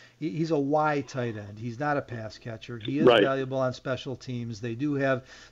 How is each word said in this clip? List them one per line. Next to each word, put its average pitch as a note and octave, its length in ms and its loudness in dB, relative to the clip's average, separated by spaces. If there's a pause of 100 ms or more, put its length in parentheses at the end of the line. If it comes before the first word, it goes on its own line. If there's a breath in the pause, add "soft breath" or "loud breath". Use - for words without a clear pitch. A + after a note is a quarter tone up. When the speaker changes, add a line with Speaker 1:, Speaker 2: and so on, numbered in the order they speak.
(180 loud breath)
Speaker 1:
he, D#3 120 -4
he's D#3+ 200 -2
a D#3 80 4
Y D3 480 2
tight A#2+ 300 -4
end. G#2 240 -12
He's A#2 180 -8
not D3 180 0
a C#3 60 0
pass A2 360 -10
catcher. A#2 400 -12
He C3 200 -4
is C#3+ 80 6
Speaker 2:
Right. A2+ 160 10
Speaker 1:
valuable C3+ 360 2
on B2+ 140 2
special B2+ 440 -6
teams. A#2 440 -8
They A#2 140 -4
do C#3+ 200 -2
have C3+ 300 2 (280 loud breath)